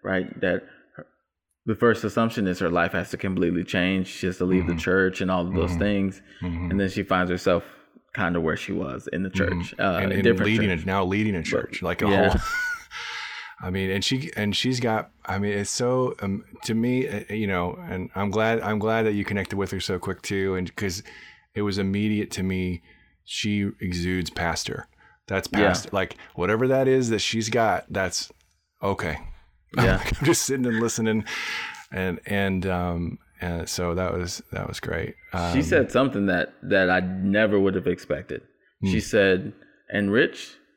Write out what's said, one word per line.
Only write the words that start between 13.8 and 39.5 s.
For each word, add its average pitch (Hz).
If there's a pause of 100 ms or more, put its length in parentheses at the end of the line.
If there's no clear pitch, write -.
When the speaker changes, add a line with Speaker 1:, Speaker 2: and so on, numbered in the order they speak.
Speaker 2:
and 95
she, 135
and 104
she's 127
got, 113 (160)
I 95
mean, 101
it's 101
so, 127
um, 98 (220)
to 113
me, 123
uh, 104 (100)
you 107
know, 90 (160)
and 92
I'm 101
glad, 110
I'm 107
glad 110
that 107
you 101
connected 101
with 98
her 95
so 92
quick 90
too. 95
And 92
'cause 98 (540)
it 104
was 101
immediate 104
to 95
me, 92 (420)
she 104 (100)
exudes 90
pastor. - (400)
That's 95
Speaker 1:
Yeah. 101
Speaker 2:
pastor. 85
Like, 95 (180)
whatever 110
that 131
is 131
that 110
she's 113
got, 107
that's 95 (500)
okay. 90
<laughs> - (480)
Speaker 1:
Yeah. 104 (180)
Speaker 2:
I'm 139
just 160
sitting 131
and 113
listening. 110 (680)
And, 92
and, 98
um, 87 (240)
and 85
so 87
that 90
was, 90 (100)
that 95
was -
great. - (160)
Speaker 1:
She 92
Speaker 2:
Um, 87
Speaker 1:
said 147
something 123
that, 90 (160)
that 95
I 92
never 98
would 95
have 90
expected. - (380)
Speaker 2:
Hmm. 98
Speaker 1:
She 110
said, 98 (380)